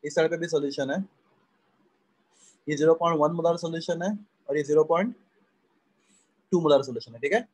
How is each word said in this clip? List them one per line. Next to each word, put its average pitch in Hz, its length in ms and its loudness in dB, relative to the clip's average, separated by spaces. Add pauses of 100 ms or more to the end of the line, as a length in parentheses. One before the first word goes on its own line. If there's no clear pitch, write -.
इस 147 100 -8
साइड 160 160 2
पे 170 60 -4
भी 165 120 -6
सॉल्यूशन 143 420 -4
है, 185 140 -4 (1600)
ये 151 80 -2
ज़ीरो 156 180 6
पॉइंट 165 260 0
वन 151 100 4
मोलर 170 260 0
सॉल्यूशन 165 460 -6
है 208 160 -4 (300)
और 143 80 -2
ये 151 60 0
ज़ीरो 147 220 4
पॉइंट 175 320 0 (1300)
टू 180 100 2
मोलर 147 220 4
सॉल्यूशन 117 320 -10
है, 117 60 -18
ठीक 143 120 -2
है? 226 220 -2